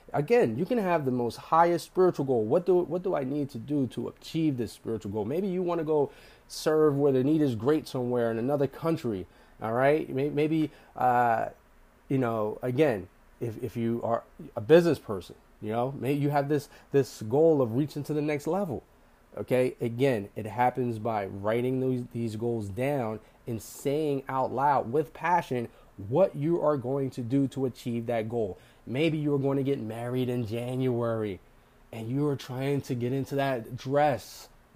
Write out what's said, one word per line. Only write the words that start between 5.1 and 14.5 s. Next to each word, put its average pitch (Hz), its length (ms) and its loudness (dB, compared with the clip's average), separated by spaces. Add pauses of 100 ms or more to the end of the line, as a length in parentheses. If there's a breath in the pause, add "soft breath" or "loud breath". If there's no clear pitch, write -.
goal? 104 140 -2
Maybe 170 240 -2
you 185 140 -2
wanna 170 200 0
go 147 280 2 (360 loud breath)
serve 156 500 4
where 143 140 6
the 131 140 4
need 151 180 4
is 127 140 2
great 127 320 0
somewhere 123 420 0
in 113 80 -2
another 139 300 0
country, 120 580 -2 (340 soft breath)
all 110 120 -4
right? 139 360 4
May-, 139 220 -2
maybe, 151 400 0 (260 loud breath)
uh, 120 500 2 (640)
you 139 100 0
know, 113 440 -2
again, 127 460 0 (320)
if, 113 240 -6
if 110 120 -6
you 117 280 -2
are 117 180 0 (320)